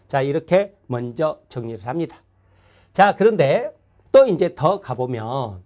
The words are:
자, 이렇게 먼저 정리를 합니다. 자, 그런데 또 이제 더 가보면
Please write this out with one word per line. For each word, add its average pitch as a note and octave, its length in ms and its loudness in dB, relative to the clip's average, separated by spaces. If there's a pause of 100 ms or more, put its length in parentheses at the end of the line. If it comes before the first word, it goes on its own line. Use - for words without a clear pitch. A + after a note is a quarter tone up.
자, C#3 160 -2
이렇게 E3 520 -2 (120)
먼저 B2 640 -6
정리를 A2+ 380 -12
합니다. D#3 360 -8 (760)
자, G3 180 4
그런데 G#3 600 0 (360)
또 C4+ 140 8
이제 F3 300 0
더 F3 260 0
가보면 A#2+ 840 -8